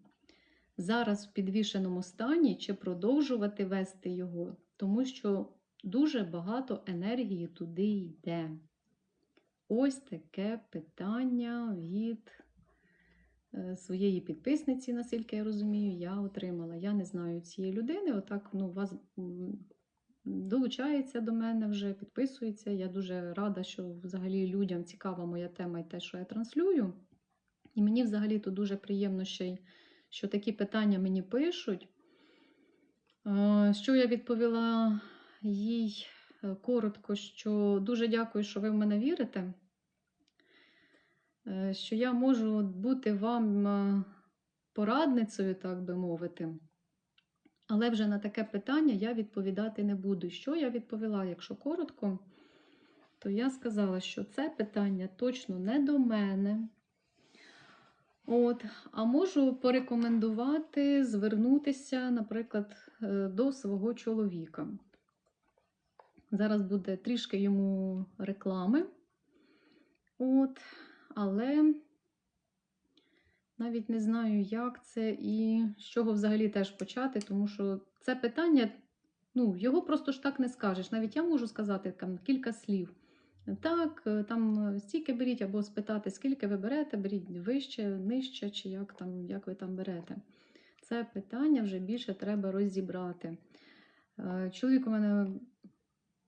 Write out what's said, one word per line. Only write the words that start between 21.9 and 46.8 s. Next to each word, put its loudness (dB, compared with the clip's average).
підписується. -4
Я -2
дуже -4
рада, -2
що -8
взагалі -2
людям -2
цікава -8
моя -4
тема -6
і -10
те, -8
що -10
я -10
транслюю. 0
І 2
мені 6
взагалі 0
тут -4
дуже 0
приємно -2
ще -6
й, -6
що -10
такі -2
питання 2
мені 2
пишуть. -2
Е, 6
що 2
я 6
відповіла 2
їй, -2
е, -2
коротко, -2
що 0
дуже 0
дякую, 0
що -6
ви 0
в 2
мене 4
вірите, -2
е, -2
що -4
я 2
можу 4
бути 0
вам, 2
е, 2
порадницею, 2
так -6
би -4
мовити. -4